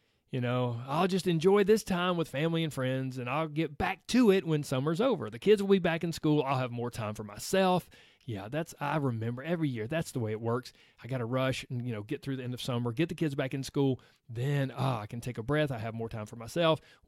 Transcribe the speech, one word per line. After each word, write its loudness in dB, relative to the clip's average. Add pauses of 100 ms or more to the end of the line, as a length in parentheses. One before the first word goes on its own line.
(320)
You -2
know, 0
I'll 2
just 0
enjoy 6
this 4
time 0
with 0
family 0
and -2
friends, -2
and -6
I'll -2
get -4
back -4
to 6
it 4
when 2
summer's 0
over. 0
The -12
kids 6
will 0
be 8
back 0
in -2
school. 4
I'll 0
have 0
more -4
time -4
for -10
myself." 0 (400)
Yeah, -6
that's, -6
I -2
remember -2
every 0
year, -4
that's -4
the -4
way 0
it -4
works. -2 (320)
I -12
gotta -2
rush -2
and, -4
you -4
know, -6
get -6
through -4
the -8
end -6
of -10
summer, -2
get 0
the -8
kids 0
back -4
in -4
school. 2 (300)
Then, 0
ah, 0
I -8
can -10
take -6
a -6
breath. 0
I -6
have -6
more -6
time -8
for -16
myself. 0 (280)